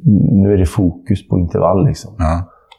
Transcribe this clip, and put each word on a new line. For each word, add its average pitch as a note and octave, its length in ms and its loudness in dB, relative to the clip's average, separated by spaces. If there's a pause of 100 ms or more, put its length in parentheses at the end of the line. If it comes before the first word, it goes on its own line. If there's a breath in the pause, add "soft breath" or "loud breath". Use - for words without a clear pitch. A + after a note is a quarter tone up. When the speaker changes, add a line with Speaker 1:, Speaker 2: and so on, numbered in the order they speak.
(420)
Speaker 1:
nu G2+ 100 2
är G2 60 2
det F#2 80 2
fokus - 600 -4
på F#2+ 100 -2
intervall, F#2 480 0
liksom. - 320 -6
Speaker 2:
Ja. E2 300 -4 (300 soft breath)